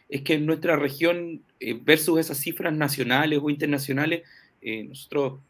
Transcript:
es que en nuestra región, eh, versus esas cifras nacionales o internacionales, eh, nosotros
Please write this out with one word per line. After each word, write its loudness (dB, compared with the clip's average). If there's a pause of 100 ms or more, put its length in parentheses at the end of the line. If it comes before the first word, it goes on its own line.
es -6
que 2
en 0
nuestra 2
región, 0 (180)
eh, -4
versus 4
esas -2
cifras -4
nacionales 2
o -2
internacionales, -2 (380)
eh, -8
nosotros -6 (100)